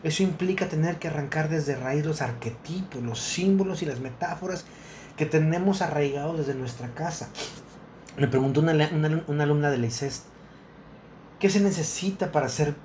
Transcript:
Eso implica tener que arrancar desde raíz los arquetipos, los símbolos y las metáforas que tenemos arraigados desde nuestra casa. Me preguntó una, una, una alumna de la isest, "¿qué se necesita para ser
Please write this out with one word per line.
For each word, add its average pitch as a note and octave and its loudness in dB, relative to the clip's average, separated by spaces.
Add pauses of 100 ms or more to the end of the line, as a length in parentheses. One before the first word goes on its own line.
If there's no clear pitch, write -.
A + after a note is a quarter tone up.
Eso D#3+ 2
implica F#3 0
tener D#3+ 0
que E3+ -6
arrancar D3+ -2
desde C#3+ 0
raíz C#3 0
los D#3 -2
arquetipos, C3 -6
los A#2 -4
símbolos F#3+ 2
y E3+ -2
las B2+ -4
metáforas F3 -6 (500)
que D3+ 0
tenemos E3+ 4
arraigados D3 0
desde C#3 -2
nuestra A#2+ -8
casa. D#3 -6 (880)
Me C3+ 4
preguntó C3 4
una, D#3+ 4 (180)
una, D#3 2
una D3 0
alumna D3 4
de C3+ 2
la A#2+ 2
isest, C3+ -4 (1120)
"¿qué G3+ 4
se G3 6
necesita F#3+ 0
para C3+ 2
ser D3 0